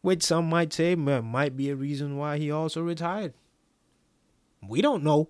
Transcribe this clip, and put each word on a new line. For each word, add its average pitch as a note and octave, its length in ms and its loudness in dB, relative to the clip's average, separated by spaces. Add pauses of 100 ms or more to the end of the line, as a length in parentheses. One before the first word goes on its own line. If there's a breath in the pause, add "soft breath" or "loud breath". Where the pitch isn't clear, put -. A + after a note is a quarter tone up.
Which F#3 200 2
some E3 260 2
might E3 240 2
say E3 200 2
m-, C#3 340 0
might C3 320 0
be C#3 100 -2
a C#3 80 -2
reason C#3+ 400 -4
why D3 220 -4
he D3+ 120 -2
also D#3+ 300 -2
retired. E3+ 540 -4 (1300)
We A#2 140 -2
don't A3+ 240 2
know D3+ 260 4